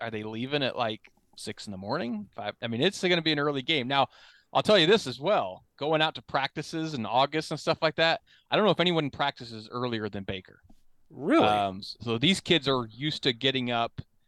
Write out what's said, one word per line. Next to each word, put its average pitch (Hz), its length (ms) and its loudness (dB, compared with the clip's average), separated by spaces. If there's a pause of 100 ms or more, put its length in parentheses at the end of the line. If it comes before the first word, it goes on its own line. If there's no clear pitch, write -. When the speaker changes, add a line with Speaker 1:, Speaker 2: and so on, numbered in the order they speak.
Speaker 1:
are 117 100 -6
they 107 140 -6
leaving 127 400 -4
at, - 120 -2
like, 110 240 -2 (360)
six - 300 -12
in 107 40 -12
the 98 80 -10
morning? 196 560 -6
Five? 107 280 -6
I 120 40 -6
mean, 117 140 -2
it's 185 220 0
gonna 175 200 2
be 160 100 0
an 147 60 0
early 143 240 0
game. 127 240 0
Now, 135 220 2 (440)
I'll 139 120 2
tell 214 120 6
you 160 120 6
this 208 180 6
as 123 140 -8
well. 139 440 -2 (140)
Going 156 240 2
out 156 140 -2
to 160 60 -16
practices 156 720 -4
in 113 120 -4
August 143 460 2
and 151 80 -6
stuff 160 200 0
like 156 140 2
that, 160 280 2 (280)
I 131 60 2
don't 202 80 6
know 190 80 6
if 165 80 2
anyone 165 280 2
practices 117 640 -6
earlier 117 380 -4
than 98 160 -6
Baker. 95 360 -10 (500)
Speaker 2:
Really? 185 360 2
Speaker 1:
Um, 101 320 0
s-, - 220 -14
so 117 180 -2
these 175 220 2
kids 156 260 0
are 123 240 0
used 139 320 -8
to 139 100 0
getting 123 380 -2
up, 117 300 -2 (280)